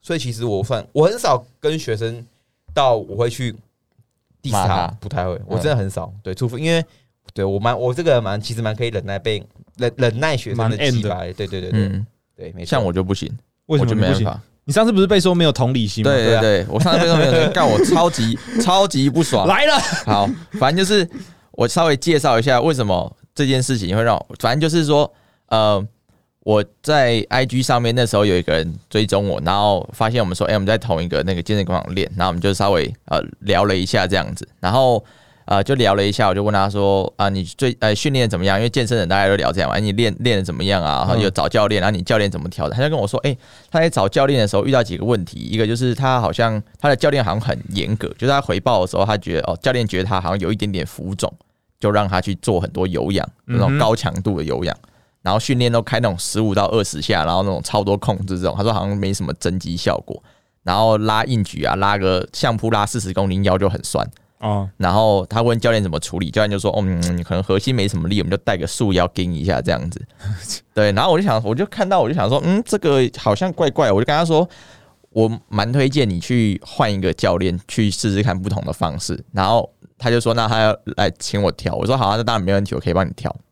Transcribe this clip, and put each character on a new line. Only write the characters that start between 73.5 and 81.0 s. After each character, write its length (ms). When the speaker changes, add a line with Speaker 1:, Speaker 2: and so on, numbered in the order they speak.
Speaker 2:
怪 180
怪。” 220
我 80
就 40
跟 80
他 120
说 200
：“我 200
蛮 240
推 160
荐 220
你 100
去 460
换 280
一 60
个 140
教 240
练， 200
去 200
试 220
试 100
看 160
不 120
同 160
的 80
方 260
式。” 180
然 160
后 220
他 120
就 100
说 160
：“那 100
他 140
要 180
来 200